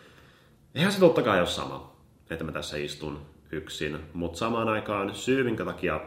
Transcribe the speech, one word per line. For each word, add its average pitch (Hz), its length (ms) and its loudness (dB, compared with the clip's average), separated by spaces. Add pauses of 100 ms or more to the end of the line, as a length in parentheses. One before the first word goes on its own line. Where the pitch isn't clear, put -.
(760)
eihän 185 160 2
se 196 80 -2
totta 165 220 8
kai 107 180 4
ole 87 80 4
sama, 67 480 -6 (340)
että 80 140 -6
mä 76 80 -6
tässä 76 260 -6
istun 73 440 -6 (300)
yksin, 76 480 -6 (140)
mut 85 220 -4
samaan 113 340 0
aikaan 107 460 -2
syy, 131 280 2
minkä 107 220 -2
takia 85 420 -2